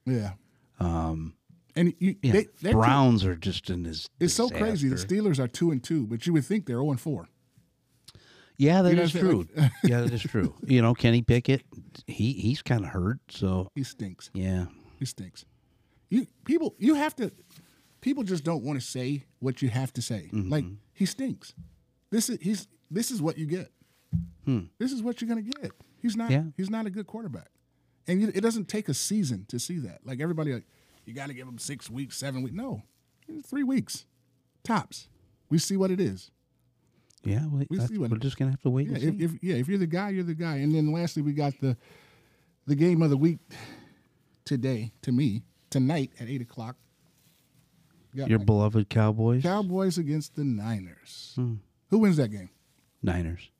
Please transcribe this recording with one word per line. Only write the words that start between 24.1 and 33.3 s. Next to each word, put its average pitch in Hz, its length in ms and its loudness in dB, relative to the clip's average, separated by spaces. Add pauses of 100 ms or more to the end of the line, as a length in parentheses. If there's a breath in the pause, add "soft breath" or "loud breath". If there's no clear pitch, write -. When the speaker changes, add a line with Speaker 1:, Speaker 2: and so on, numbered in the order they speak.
Speaker 2:
Hmm. 127 140 2 (180)
Speaker 1:
This 254 140 -2
is 240 100 -4
what 240 180 -4
you're 226 80 -4
gonna 226 140 -2
get. 254 300 -10 (280)
He's 220 160 -2
not, 226 140 -2
Speaker 2:
Yeah. 143 140 4 (120)
Speaker 1:
he's 190 140 -4
not 220 160 -4
a 202 40 -6
good 196 160 -10
quarterback. 175 420 -12 (580)
And 185 160 2
you, 220 120 2
it 196 60 0
doesn't 220 280 0
take 214 200 -4
a 143 60 0
season 127 540 -2
to 120 100 -6
see 175 220 -6
that. 98 260 -12
Like, 131 140 -10
everybody, 156 340 -2
like, 113 120 -10 (380 soft breath)
"You 113 80 -16
gotta 139 220 -10
give 127 120 -14
him 123 120 -16
six - 320 -12
weeks, 127 260 -10
seven 135 260 -6
weeks." 127 140 -8
No. 214 280 -8 (600)